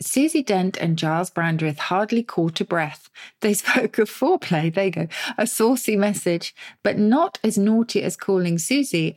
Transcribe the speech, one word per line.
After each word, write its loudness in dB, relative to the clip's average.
"Susie 0
Dent 0
and 0
Giles -2
Brandreth -2
hardly 0
caught -2
a -2
breath. -4
They 2
<laughs> -4
spoke 0
of 2
foreplay," 0
there 2
you 0
go, -4
"a 2
saucy 2
message, 0
but 0
not 4
as 0
naughty 2
as -4
calling 0
Susie 0